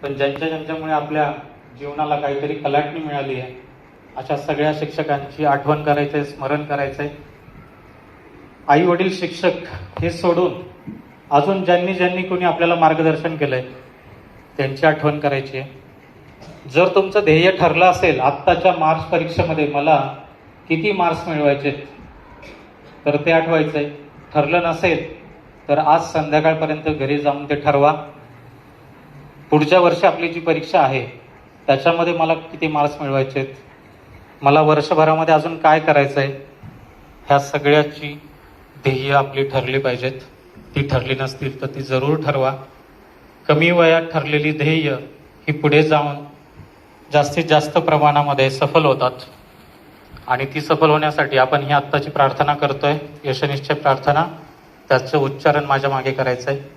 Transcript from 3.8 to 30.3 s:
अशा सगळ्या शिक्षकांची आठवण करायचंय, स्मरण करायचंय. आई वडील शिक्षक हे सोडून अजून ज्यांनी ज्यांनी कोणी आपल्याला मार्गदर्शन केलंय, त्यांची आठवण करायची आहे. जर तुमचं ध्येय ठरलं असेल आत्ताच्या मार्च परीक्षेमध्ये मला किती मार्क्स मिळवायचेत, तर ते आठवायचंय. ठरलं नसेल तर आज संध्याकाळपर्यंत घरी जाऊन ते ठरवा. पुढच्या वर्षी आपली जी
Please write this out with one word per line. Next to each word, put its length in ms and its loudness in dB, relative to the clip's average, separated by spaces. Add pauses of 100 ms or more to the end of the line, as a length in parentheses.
अशा 200 -6
सगळ्या 360 -2
शिक्षकांची 720 -4
आठवण 380 0
करायचंय, 420 0
स्मरण 400 -6
करायचंय. 440 -6 (1600)
आई 140 6
वडील 300 2
शिक्षक 880 -6
हे 100 -2
सोडून 420 0 (800)
अजून 340 2
ज्यांनी 300 2
ज्यांनी 280 -2
कोणी 220 -4
आपल्याला 300 2
मार्गदर्शन 640 2
केलंय, 260 -4 (920)
त्यांची 300 -2
आठवण 320 0
करायची 400 -4
आहे. 220 -14 (920)
जर 240 4
तुमचं 300 2
ध्येय 260 6
ठरलं 340 4
असेल 360 4
आत्ताच्या 520 2
मार्च 300 0
परीक्षेमध्ये 680 -2
मला 280 2 (720)
किती 240 0
मार्क्स 360 -2
मिळवायचेत, 460 0 (1300)
तर 100 0
ते 160 0
आठवायचंय. 560 0 (460)
ठरलं 280 0
नसेल 380 -2 (680)
तर 100 2
आज 240 4 (100)
संध्याकाळपर्यंत 760 0
घरी 300 -2
जाऊन 300 -2
ते 60 -2
ठरवा. 380 2 (1600)
पुढच्या 300 4
वर्षी 260 2
आपली 220 0
जी 120 -6